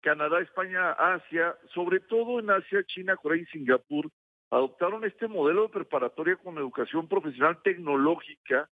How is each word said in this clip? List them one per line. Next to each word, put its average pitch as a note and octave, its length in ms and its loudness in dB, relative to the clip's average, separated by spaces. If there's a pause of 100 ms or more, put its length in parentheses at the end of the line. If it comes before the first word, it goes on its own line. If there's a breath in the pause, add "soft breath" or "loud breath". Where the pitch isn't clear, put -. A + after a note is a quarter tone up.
Canadá, D3+ 400 0
España, F#3 520 -4
Asia, E3+ 600 0 (200)
sobre F3+ 260 0
todo A#3 400 -2
en G#3+ 100 -4
Asia, G3 360 0
China, F#3 300 -4
Corea E3 260 -2
y E3 40 -14
Singapur, D3 640 0 (400)
adoptaron F3 540 0
este G#3+ 240 -4
modelo F#3 360 2
de A3 40 -4
preparatoria D#3 680 -2
con F3 200 -14
educación C#3+ 520 -4
profesional D#3 540 0
tecnológica D#3 1080 0